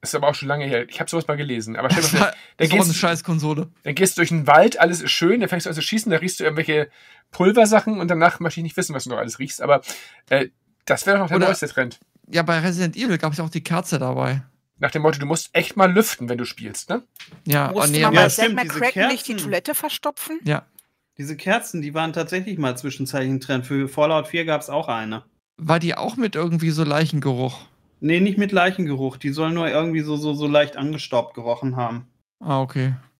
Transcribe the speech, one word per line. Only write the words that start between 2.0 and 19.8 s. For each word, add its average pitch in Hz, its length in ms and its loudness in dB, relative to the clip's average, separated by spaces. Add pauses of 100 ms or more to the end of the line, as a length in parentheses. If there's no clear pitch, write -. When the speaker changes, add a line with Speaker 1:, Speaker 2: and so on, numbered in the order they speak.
Speaker 1:
dir 151 80 2
Speaker 2:
Das - 20 -2
Speaker 1:
mal 196 60 4
vor, 202 100 4
Speaker 2:
war - 60 -6 (220)
Speaker 1:
dann 160 120 2
Speaker 2:
so 156 60 2
eine 196 100 6
Speaker 1:
gehst, 165 120 0
Speaker 2:
Scheißkonsole. 160 720 -2 (160)
Speaker 1:
dann 147 100 -6
gehst 185 220 2
du 180 40 0
durch 165 100 2
den 160 160 0
Wald, 156 340 8
alles 170 200 4
ist - 120 -4
schön, 190 280 4
dann 196 80 0
fängst 170 180 -2
du 175 40 -6
an 160 60 -4
zu 156 60 -4
schießen, 214 280 -2
da 160 80 4
riechst 180 220 -4
du 165 40 -4
irgendwelche 151 460 0 (400)
Pulversachen 214 720 4
und 170 80 -2
danach 170 320 4
möchte 165 200 -4
ich 165 40 -6
nicht 160 120 -8
wissen, 175 180 -4
was 131 100 -6
du 127 60 -10
noch 117 80 -4
alles 113 200 -6
riechst. - 240 -8
Aber, 143 200 4 (480)
äh, 135 180 2 (380)
das - 200 0
wäre 196 120 4
doch 196 60 2
noch 170 40 -4
der 170 80 0
Speaker 2:
Oder 185 100 4
Speaker 1:
neueste 180 220 0
Trend. 127 320 -4 (280)
Speaker 2:
ja, 170 140 0
bei 165 160 2
Resident 175 380 -2
Evil 220 220 0
gab's 151 180 -2
ja 165 80 -4
auch 160 60 -6
die 160 120 -6
Kerze 170 360 -2
dabei. 131 440 -2 (380)
Speaker 1:
Nach 143 100 0
dem 156 120 -4
Motto, 151 160 4
du 143 80 -6
musst 160 260 -4
echt - 240 0
mal 190 160 6
lüften, 185 360 2
wenn 120 100 -4
du 120 60 -4
spielst, - 440 -12
ne? 240 140 -4 (440)
Speaker 2:
Ja, 143 260 2
Speaker 3:
Musste 147 160 2
Speaker 2:
oh 147 40 0
nee, 151 100 2
Speaker 3:
man 156 40 6
Speaker 2:
aber 156 100 4
Speaker 3:
bei 175 60 10
Speaker 4:
Ja, - 60 8
Speaker 3:
Zack - 160 2
Speaker 4:
stimmt, 233 180 0
diese 151 160 -4
Speaker 3:
McCracken 240 300 2
nicht 262 180 -2
die 254 60 -6
Speaker 4:
Kerzen. 196 120 -6
Speaker 3:
Toilette 180 300 -4
verstopfen? 302 680 -6